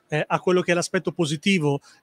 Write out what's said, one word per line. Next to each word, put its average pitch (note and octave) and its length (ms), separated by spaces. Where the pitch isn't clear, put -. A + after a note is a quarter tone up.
eh, D3+ 180
a E3+ 140
quello F3+ 220
che F3 100
è - 20
l'aspetto F3 380
positivo D3+ 680